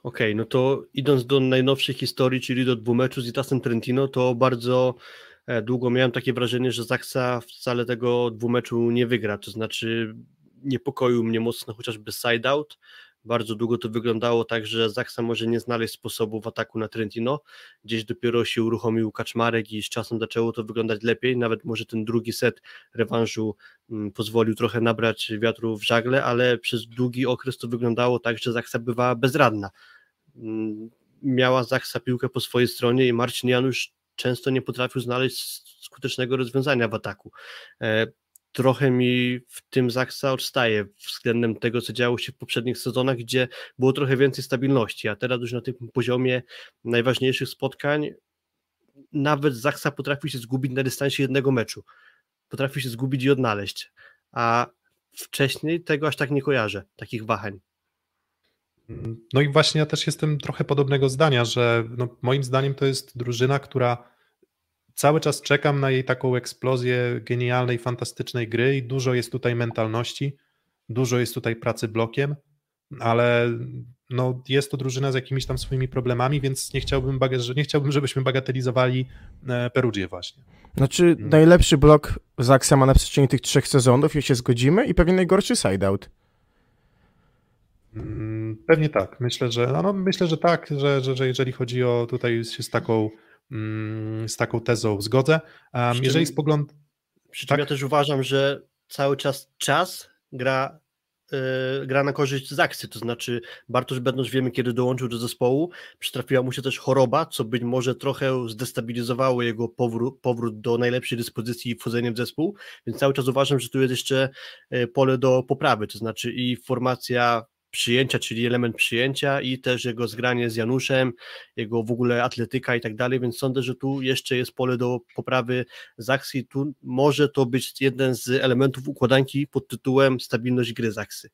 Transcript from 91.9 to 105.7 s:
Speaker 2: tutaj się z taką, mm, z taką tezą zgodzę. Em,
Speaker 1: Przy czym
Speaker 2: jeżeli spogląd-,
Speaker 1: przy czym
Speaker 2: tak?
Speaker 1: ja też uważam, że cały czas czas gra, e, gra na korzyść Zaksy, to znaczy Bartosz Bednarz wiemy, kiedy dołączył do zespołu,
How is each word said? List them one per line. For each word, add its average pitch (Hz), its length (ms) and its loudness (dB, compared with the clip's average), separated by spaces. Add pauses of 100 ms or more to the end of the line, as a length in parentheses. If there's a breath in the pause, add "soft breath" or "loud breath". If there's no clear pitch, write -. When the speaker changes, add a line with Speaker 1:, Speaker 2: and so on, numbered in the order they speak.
Speaker 2:
tutaj 117 340 -2
się 117 200 -10
z - 60 -10
taką, 110 400 2 (420 soft breath)
mm, 110 800 -6
z - 80 -8
taką 113 240 0
tezą 107 400 0
zgodzę. 131 320 2 (400 soft breath)
Em, 120 180 0
Speaker 1:
Przy 120 40 0
czym 131 100 -2
Speaker 2:
jeżeli 156 200 2
spogląd-, 151 500 0 (560)
Speaker 1:
przy - 140 -12
czym - 40 -14
Speaker 2:
tak? 143 100 4
Speaker 1:
ja 143 60 0
też 143 180 -2
uważam, 139 400 2
że 139 380 0 (260)
cały 139 300 0
czas - 400 -4
czas 165 520 -2 (220)
gra, 131 480 -2 (520)
e, 131 540 -4
gra 135 180 0
na 139 100 0
korzyść 135 380 -2
Zaksy, - 360 -2
to - 120 -14
znaczy 117 420 -4 (280 loud breath)
Bartosz 123 300 -2
Bednarz 123 320 -2
wiemy, 131 200 0
kiedy 120 220 -2
dołączył 127 340 0
do 117 100 -6
zespołu, 131 540 0 (280 loud breath)